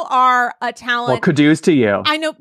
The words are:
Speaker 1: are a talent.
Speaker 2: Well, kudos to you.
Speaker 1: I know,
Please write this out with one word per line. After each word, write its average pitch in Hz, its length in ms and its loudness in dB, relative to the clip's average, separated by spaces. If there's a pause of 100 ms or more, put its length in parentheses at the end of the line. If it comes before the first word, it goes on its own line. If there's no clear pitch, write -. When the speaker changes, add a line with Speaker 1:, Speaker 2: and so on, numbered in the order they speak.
Speaker 1:
are 247 540 0
a 240 100 -6
talent. 240 380 -6
Speaker 2:
Well, - 100 0
kudos 151 420 2
to 180 100 2
you. 104 340 2
Speaker 1:
I 214 100 0
know, 311 240 -6